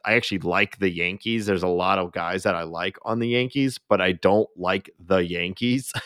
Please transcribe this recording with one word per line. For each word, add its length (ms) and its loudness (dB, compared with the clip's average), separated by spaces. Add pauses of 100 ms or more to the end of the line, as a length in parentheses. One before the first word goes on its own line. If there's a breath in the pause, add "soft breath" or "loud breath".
I 80 2
actually 260 2
like 400 0
the 100 2
Yankees. 580 -2
There's 160 2
a 40 2
lot 320 2
of 120 -2
guys 320 -4
that 120 2
I 80 -4
like 400 -6
on 160 -2
the 80 0
Yankees, 520 0
but 220 0
I 120 2
don't 420 2
like 340 -2 (100)
the 260 2
Yankees 640 -2 (140)